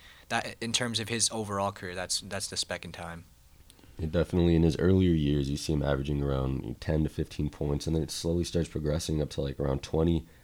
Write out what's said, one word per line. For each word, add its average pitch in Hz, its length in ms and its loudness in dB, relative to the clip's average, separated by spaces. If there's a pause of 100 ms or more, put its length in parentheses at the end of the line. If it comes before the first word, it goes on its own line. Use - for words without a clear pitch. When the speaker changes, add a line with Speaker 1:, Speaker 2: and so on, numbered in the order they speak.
(300)
Speaker 1:
that 117 320 -2
in 117 100 -4
terms 113 300 0
of 104 80 -6
his 113 240 0
overall 101 400 -2
career, 90 220 -10
that's, 90 260 -4
that's 98 260 -6
the - 80 -8
second 87 380 -6
time. 85 320 -12 (720)
Speaker 2:
Definitely 85 560 4
in 82 80 6
his 80 140 4
earlier 92 340 6
years, 71 380 4
you 71 80 -2
see - 160 -2
him 71 100 2
averaging 71 400 0
around 65 560 -2
ten 78 240 0
to 73 60 0
fifteen 76 400 -4
points, 71 360 -4
and 80 100 0
then 78 80 0
it 67 80 -6
slowly 85 340 -2
starts 82 240 -2
progressing 76 520 -2
up 71 100 -2
to, - 100 -6
like, 69 180 -6
around 69 240 0
twenty. 82 420 2 (180)